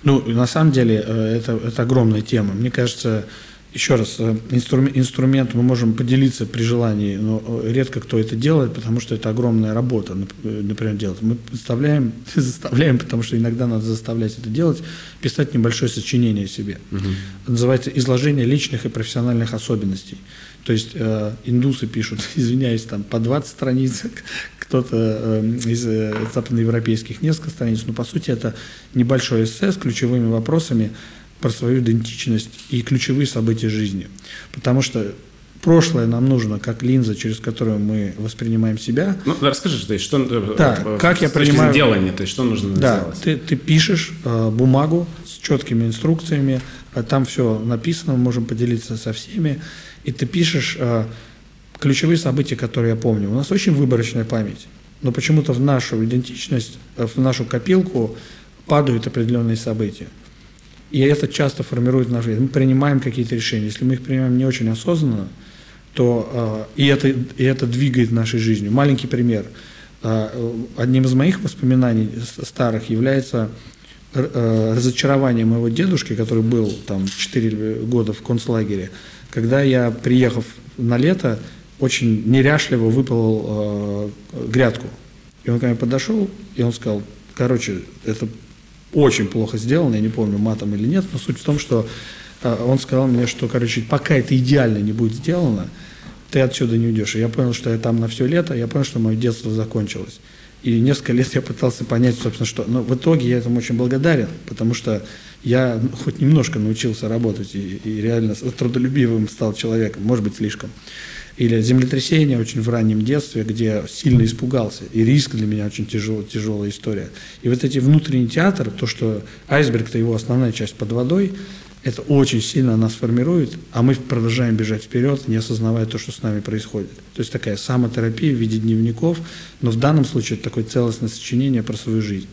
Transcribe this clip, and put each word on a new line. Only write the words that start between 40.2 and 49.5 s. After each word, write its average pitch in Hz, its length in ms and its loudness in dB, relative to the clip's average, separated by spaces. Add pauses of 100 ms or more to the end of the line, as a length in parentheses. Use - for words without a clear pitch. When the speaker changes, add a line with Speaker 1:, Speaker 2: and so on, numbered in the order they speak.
Speaker 1:
Да, 120 280 2
Speaker 2:
э, 107 160 -2
Speaker 1:
как 170 200 2
я 156 60 4
Speaker 2:
с - 40 2
точки 147 160 2
зрения 147 100 6
Speaker 1:
понимаю 123 160 6
Speaker 2:
делания, 107 380 4
то 95 100 -6
есть, 92 120 -4
что 127 100 -2
нужно 101 340 0
Speaker 1:
Да, 117 220 4
Speaker 2:
сделать? 85 220 -6
Speaker 1:
ты, 160 160 0
ты - 180 -2
пишешь, 160 580 2 (100)
э, 113 280 2
бумагу 139 560 4 (180)
с - 160 -14
четкими 120 440 0
инструкциями, 139 760 0 (320)
э, 120 100 -4
там 135 220 2
все 113 340 0
написано, 120 540 -2
мы 123 60 2
можем 123 260 2
поделиться 117 500 -2
со 113 160 -6
всеми, 151 480 -4 (460)